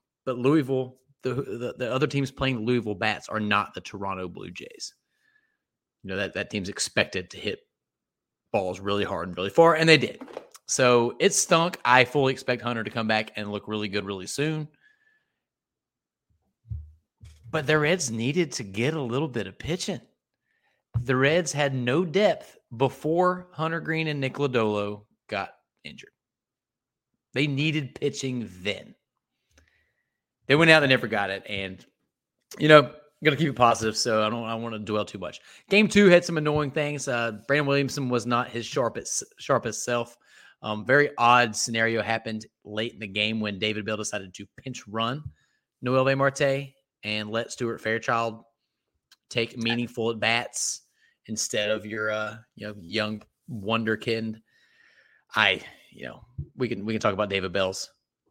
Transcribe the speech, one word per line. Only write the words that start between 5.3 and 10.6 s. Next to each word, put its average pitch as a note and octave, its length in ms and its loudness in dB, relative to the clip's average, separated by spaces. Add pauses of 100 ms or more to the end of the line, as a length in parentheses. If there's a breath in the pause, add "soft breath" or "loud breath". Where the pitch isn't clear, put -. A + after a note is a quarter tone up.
You F#2+ 80 -12
know, F#2+ 60 -6
that, G2 180 -4
that G2 160 -6
team's G2 180 -4
expected - 600 -4
to - 60 -18
hit - 240 -6 (920)
balls F#2 280 -2
really G2+ 240 -2
hard F2+ 240 -6
and F2 80 -12
really F#2 140 -4
far, E3 260 6
and D#3+ 120 2
they D#3+ 80 8
did. - 240 -2 (460)